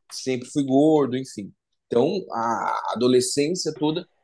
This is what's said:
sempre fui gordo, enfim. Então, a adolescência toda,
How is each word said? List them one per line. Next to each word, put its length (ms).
sempre 380
fui 160
gordo, 520
enfim. 360
Então, 220
a 640
adolescência 800
toda, 320